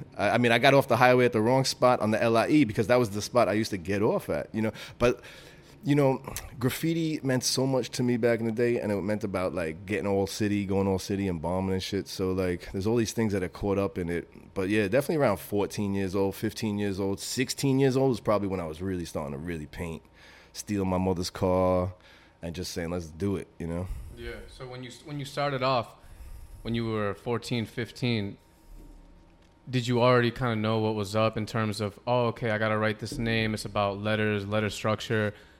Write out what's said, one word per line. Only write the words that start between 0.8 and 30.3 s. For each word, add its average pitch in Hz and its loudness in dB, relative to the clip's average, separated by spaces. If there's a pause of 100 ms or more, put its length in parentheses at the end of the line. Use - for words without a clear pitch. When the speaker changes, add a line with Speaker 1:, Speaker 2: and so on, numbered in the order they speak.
Speaker 1:
the 117 4
highway 127 8
at 120 4
the 110 2
wrong 131 4
spot 127 4
on 107 2
the 110 2
L 117 4
I 110 4
E 151 6
because 107 0
that 123 6
was 113 2
the 104 -4
spot 117 4
I 95 2
used 110 0
to 104 -4
get 95 -2
off 160 0
at, 76 -4
you 110 0
know. 107 -2 (260)
But, 120 2 (600)
you 139 2
know, 139 4 (380)
graffiti 160 -2
meant 131 0
so 135 0
much 131 0
to - -4
me 123 2
back 117 2
in 117 -2
the 113 0
day, 120 2
and 107 -2
it 101 0
meant 104 -2
about, 92 -2
like, 85 -4
getting 95 -2
all 98 2
city, 101 0
going 98 2
all 95 2
city 98 -2
and 87 -2
bombing 92 0
and 92 -2
shit. 98 -4
So, 92 -2
like, 92 -2
there's 98 -2
all 113 2
these 113 0
things 110 0
that 98 0
are 87 -6
caught 98 -2
up 98 -2
in 85 -4
it. 85 -2 (280)
But, 95 -2
yeah, 107 2
definitely 143 2
around 117 4
fourteen 101 -2
years 98 -2
old, 98 2
fifteen 107 -4
years 101 -2
old, 98 -2
sixteen 131 -2
years 135 4
old 135 4
was 113 0
probably 104 0
when 92 -2
I 87 -6
was 80 -10
really 90 -4
starting 76 -6
to 69 -8
really 80 -8
paint, 82 -10 (520)
stealing 98 -2
my 90 2
mother's 92 0
car 92 2 (480)
and 82 -10
just 87 -8
saying, 85 -6
"Let's 85 -6
do 92 -4
it," - -8 (120)
you 85 -6
know? 87 -4 (300)
Speaker 2:
Yeah, 120 -12 (160)
so - -16
when 127 -14
you, 123 -12 (140)
when 147 -10
you 139 -6
started 143 -2
off, 127 2 (760)
when 113 -4
you 117 -2
were 107 -2
fourteen, 117 -4
fifteen, 110 -4 (1300)
did 123 0
you 120 2
already 120 6